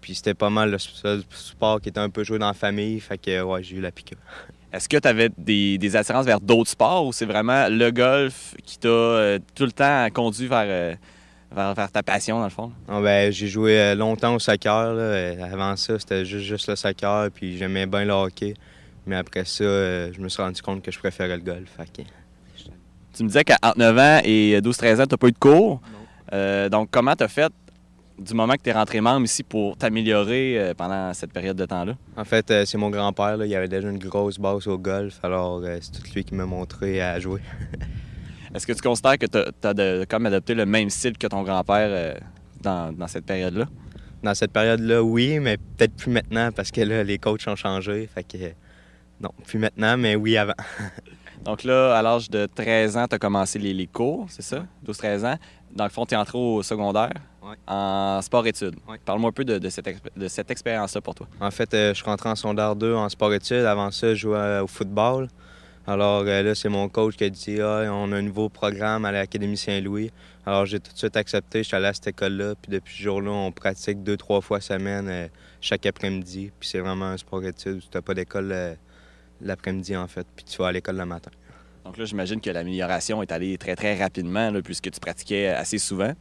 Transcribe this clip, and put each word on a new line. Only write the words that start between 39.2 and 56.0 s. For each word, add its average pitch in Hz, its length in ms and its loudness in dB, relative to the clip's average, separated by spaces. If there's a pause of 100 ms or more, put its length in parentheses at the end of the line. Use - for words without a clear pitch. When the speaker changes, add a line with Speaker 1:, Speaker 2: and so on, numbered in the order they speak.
Speaker 2:
t'as, 104 240 2 (100)
t'as 101 140 0
de-, 95 340 2
comme 113 180 0
adopté 98 280 0
le 113 100 2
même 104 240 4
style 117 300 -4
que - 80 -4
ton 98 160 -2
grand-père, 98 480 2
euh, 85 240 -2 (480)
dans, 87 280 -4
dans 87 180 -8
cette 90 180 -10
période-là ? 92 400 -2 (560)
Speaker 1:
Dans 101 120 2
cette - 180 -2
période-là, 113 500 4
oui, 120 380 2
mais 113 180 0
peut-être - 360 2
plus - 160 -6
maintenant 117 420 0
parce 98 180 -6
que - 100 -2
là, 107 240 2
les 98 140 -2
coachs 110 300 -2
ont 101 80 -4
changé. 101 580 -4
Fait 110 80 -8
que... - 160 -14 (840)
Non, - 100 -10 (160)
plus - 120 -6
maintenant, 110 380 2
mais 117 180 2
oui, 110 220 2
avant. 104 180 2 (440)
<laughs> - 460 -20
Speaker 2:
Donc 107 200 -6
là, 127 340 6
à 110 40 4
l'âge 117 280 2
de 104 160 0
treize 110 500 2
ans, 120 120 2
t'as 110 100 -2
commencé 101 400 0
les, 101 160 -2
les 92 120 -4
cours, 147 420 -4
c'est - 140 -18
ça ? - 180 -8
Speaker 1:
Ouais. 180 60 -10 (160)
Speaker 2:
Douze, 107 140 -10
treize 104 280 -2
ans. 131 120 -2 (380)
Dans 101 100 -2
le 104 60 -2
fond, 117 160 -4